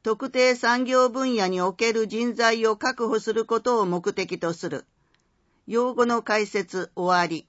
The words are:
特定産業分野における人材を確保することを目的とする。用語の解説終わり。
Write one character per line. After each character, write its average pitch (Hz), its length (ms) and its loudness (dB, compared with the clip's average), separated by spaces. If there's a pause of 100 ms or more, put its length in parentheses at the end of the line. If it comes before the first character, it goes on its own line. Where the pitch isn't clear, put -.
特 220 300 -4
定 254 240 4
産 247 280 0
業 254 260 4
分 254 260 -2
野 202 100 2
に 185 160 -2
お 185 120 0
け 226 200 0
る 220 140 0
人 226 260 -2
材 226 320 2
を 220 100 2
確 247 320 -2
保 220 120 0
す 220 120 -4
る 220 140 -2
こ 226 140 0
と 233 200 2
を 196 60 2
目 180 260 -2
的 185 280 -6
と 165 140 -2
す 170 140 -8
る。 147 180 -8 (800)
用 240 260 0
語 240 140 2
の 233 160 0
解 214 240 0
説 185 480 -4
終 180 240 2
わ 175 80 2
り。 160 220 -6